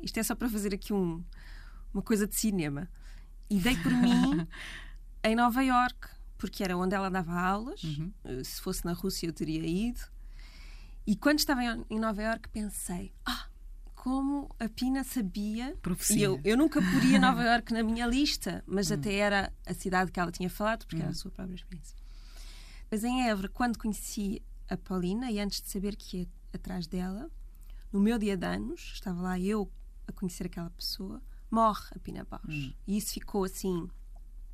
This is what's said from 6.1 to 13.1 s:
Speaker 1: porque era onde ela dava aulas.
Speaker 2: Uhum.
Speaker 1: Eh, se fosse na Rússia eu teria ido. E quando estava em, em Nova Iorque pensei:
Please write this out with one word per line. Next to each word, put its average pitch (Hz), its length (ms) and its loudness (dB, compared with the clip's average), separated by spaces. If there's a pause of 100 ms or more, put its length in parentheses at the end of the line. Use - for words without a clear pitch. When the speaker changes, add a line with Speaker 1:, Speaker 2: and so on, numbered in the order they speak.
Speaker 1:
porque - 280 -4
era 185 120 2
onde 185 200 2
ela 196 120 2
dava 180 320 0
aulas. 208 440 0
Speaker 2:
Uhum. 160 280 -2 (120)
Speaker 1:
Eh, 127 180 -4
se - 180 -8
fosse - 240 -2
na 170 80 0
Rússia 175 360 -2
eu 160 40 -2
teria 160 320 -2
ido. 202 360 0 (1040)
E 208 80 6
quando 294 240 6
estava 277 260 2
em, 233 260 -2
em 220 100 0
Nova 220 220 0
Iorque 226 260 -2
pensei: 196 640 -6 (120)